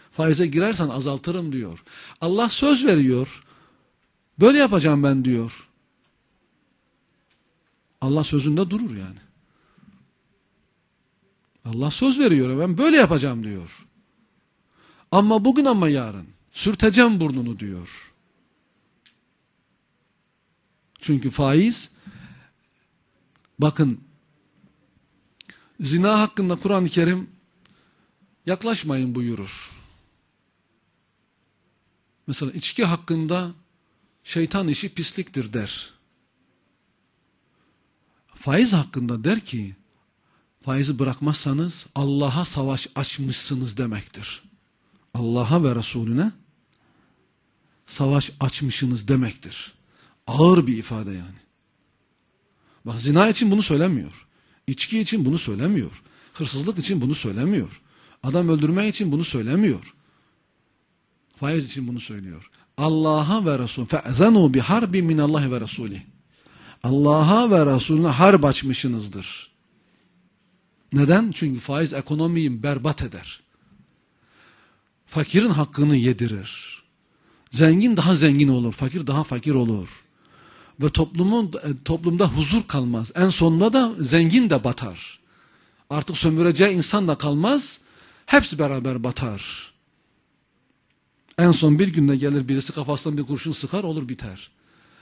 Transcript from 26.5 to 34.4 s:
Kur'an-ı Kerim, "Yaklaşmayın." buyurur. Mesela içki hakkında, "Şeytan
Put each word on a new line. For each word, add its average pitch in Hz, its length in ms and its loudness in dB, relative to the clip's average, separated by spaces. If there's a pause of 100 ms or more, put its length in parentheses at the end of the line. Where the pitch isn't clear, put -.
Kur'an-ı 190 320 0
Kerim, 180 420 0 (1160)
"Yaklaşmayın." 156 680 -4
buyurur. 113 560 -8 (2500)
Mesela 139 260 -8
içki 208 320 -4
hakkında, 170 680 -4 (720)
"Şeytan 170 440 -4